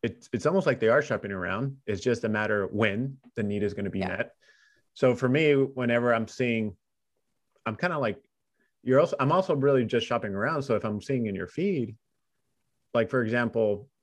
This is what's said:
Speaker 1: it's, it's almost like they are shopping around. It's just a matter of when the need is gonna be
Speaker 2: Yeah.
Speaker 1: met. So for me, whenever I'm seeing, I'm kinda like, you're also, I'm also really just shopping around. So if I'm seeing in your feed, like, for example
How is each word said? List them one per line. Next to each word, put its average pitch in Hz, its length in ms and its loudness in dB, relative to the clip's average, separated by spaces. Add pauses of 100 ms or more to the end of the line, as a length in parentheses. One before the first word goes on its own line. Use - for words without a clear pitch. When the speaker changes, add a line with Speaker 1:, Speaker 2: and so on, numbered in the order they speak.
Speaker 1:
it's, - 300 -8
it's 123 120 -2
almost 180 200 2
like 127 140 2
they 110 100 4
are 135 120 6
shopping 107 300 -4
around. 98 540 -4
It's 101 160 -4
just 120 220 0
a 113 60 0
matter 107 340 0
of - 100 -4
when 113 440 -2 (180)
the 117 80 -4
need 104 200 -2
is 101 100 -2
gonna 101 160 -6
be 95 100 -6
Speaker 2:
Yeah. 92 80 -2 (100)
Speaker 1:
met. - 140 -6 (640)
So 127 200 2
for 123 140 0
me, 151 240 4
whenever 123 600 2
I'm 113 140 0
seeing, 113 480 -2 (880)
I'm 110 100 -4
kinda 170 240 -2
like, 110 180 -2 (680)
you're 127 160 4
also, 131 200 2
I'm 135 120 2
also 185 240 2
really 135 300 4
just 113 220 0
shopping 110 260 -2
around. 135 300 -2
So 120 120 0
if 101 80 0
I'm 107 180 -4
seeing 123 260 -2
in 98 80 -4
your 90 120 -6
feed, 143 480 -2 (1000)
like, 117 160 2
for 127 120 0
example 113 680 0 (140)